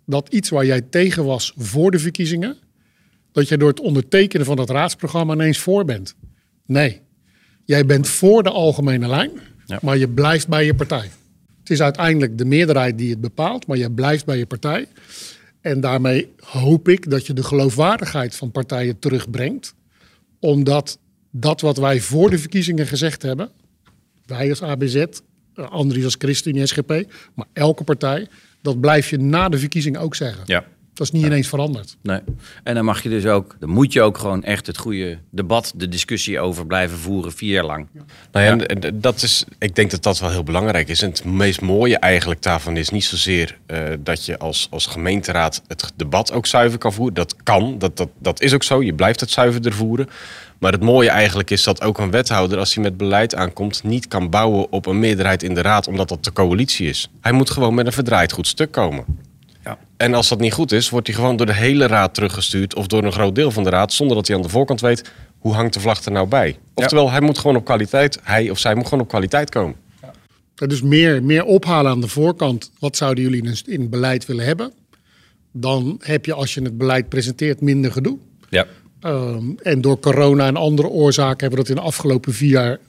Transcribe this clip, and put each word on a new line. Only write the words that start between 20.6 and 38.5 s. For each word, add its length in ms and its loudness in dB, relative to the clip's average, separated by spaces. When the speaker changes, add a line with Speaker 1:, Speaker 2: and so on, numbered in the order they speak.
Speaker 1:
dat 300 -2
wat 160 0
wij 240 2
voor 300 2
de 80 2
verkiezingen 480 -2
gezegd 360 -4
hebben, 280 -6
wij 240 -2
als 120 -4
A 140 -4
B 80 -4
Z, 100 0
eh, 140 0
Andries 500 -2
als 140 -2
ChristenUnie, 480 -2
S 60 -2
G 140 -2
P, 180 -2
maar 180 -12
elke 320 0
partij, 420 -2
dat 180 -2
blijf 300 4
je 80 -2
na 300 2
de 100 0
verkiezingen 420 -4
ook 140 -6
zeggen. 320 -8
Speaker 2:
Ja. 180 0
Speaker 1:
Dat 140 -6
is 60 -4
niet 100 2
Speaker 2:
Ja. 60 2
Speaker 1:
ineens 180 0
veranderd. 540 -6
Speaker 2:
Nee. 180 -4
En 120 -4
dan 100 0
mag 180 0
je 60 -6
dus 180 -2
ook, 340 0
dan 80 -8
moet 240 4
je 100 6
ook 160 4
gewoon 260 -2
echt 220 -4
het 120 -12
goede 400 -6
debat, 460 -2
de 120 -6
discussie 520 -4
over 260 -6
blijven 320 -2
voeren, 340 -6
vier 200 -6
jaar 120 0
lang. 280 -8
Speaker 3:
Nou 120 -20
ja, 80 2